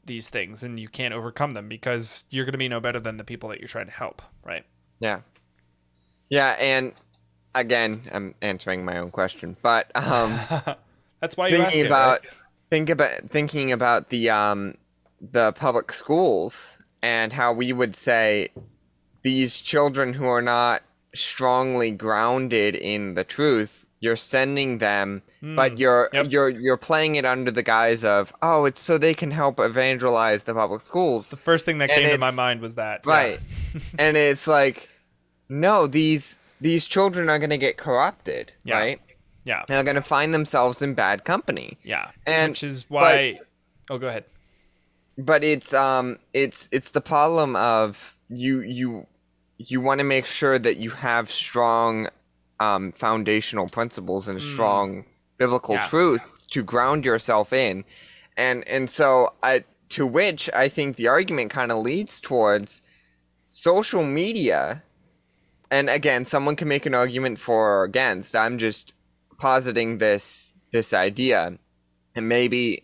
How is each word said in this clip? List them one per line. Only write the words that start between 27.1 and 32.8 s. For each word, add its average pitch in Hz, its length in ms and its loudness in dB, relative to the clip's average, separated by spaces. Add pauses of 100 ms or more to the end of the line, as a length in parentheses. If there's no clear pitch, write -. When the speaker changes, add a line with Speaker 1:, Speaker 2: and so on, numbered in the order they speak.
Speaker 2:
it 139 100 0
under 127 260 0
the 113 120 -2
guise 117 420 2
of, 101 360 2
"Oh, 160 240 4
it's 135 160 -2
so 165 160 2
they 156 160 4
can 151 180 -6
help 143 280 0
evangelize 117 840 2
the 117 100 -4
public 107 280 -2
schools." 151 480 -2
Speaker 1:
The - 80 -16
first 165 280 0
thing 156 140 -2
that 143 100 0
Speaker 2:
And 147 120 4
Speaker 1:
came 143 100 4
to 147 60 2
my 131 120 0
Speaker 2:
it's 127 80 -2
Speaker 1:
mind 123 240 -2
was 113 140 -10
that. 107 300 -6